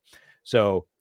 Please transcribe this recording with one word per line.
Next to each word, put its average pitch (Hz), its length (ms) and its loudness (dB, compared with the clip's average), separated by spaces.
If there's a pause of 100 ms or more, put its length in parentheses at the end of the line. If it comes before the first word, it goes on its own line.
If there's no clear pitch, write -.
(440)
So, 101 440 0 (140)